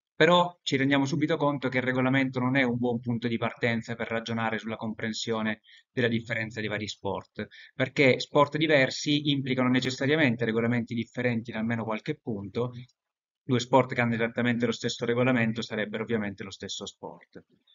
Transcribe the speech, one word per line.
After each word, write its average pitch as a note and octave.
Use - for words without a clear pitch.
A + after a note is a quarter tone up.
però F3
ci -
rendiamo C#3
subito D3+
conto C#3+
che B2
il B2
regolamento C3
non B2+
è C#3
un A#2+
buon A#2+
punto A#2
di A#2
partenza A#2
per A2+
ragionare A2+
sulla A2
comprensione A2
della B2
differenza A2+
dei G#2+
vari G#2
sport, -
perché C3
sport D3
diversi D3
implicano B2+
necessariamente B2+
regolamenti A#2
differenti A#2
in G#2+
almeno A2+
qualche A2
punto. A2+
Due B2
sport B2+
che A#2
hanno A#2
esattamente A#2
lo A2+
stesso -
regolamento A#2+
sarebbero G#2+
ovviamente G#2
lo F#2+
stesso G2
sport. -